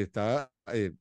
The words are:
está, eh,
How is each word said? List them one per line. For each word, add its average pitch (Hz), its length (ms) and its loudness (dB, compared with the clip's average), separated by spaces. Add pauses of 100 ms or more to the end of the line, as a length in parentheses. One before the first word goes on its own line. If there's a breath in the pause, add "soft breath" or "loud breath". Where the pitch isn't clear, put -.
está, 117 500 0 (200)
eh, 101 300 0